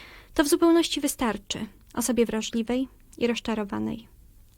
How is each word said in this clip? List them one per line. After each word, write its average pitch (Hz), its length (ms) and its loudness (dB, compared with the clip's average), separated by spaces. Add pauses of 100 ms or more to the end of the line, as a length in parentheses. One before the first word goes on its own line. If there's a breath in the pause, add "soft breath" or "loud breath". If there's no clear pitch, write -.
(340 loud breath)
To 311 100 4
w 285 40 0
zupełności 330 520 4
wystarczy 226 680 -4 (280)
osobie 233 320 2
wrażliwej 226 640 -2 (300)
i 240 80 0
rozczarowanej. 220 840 -4 (500)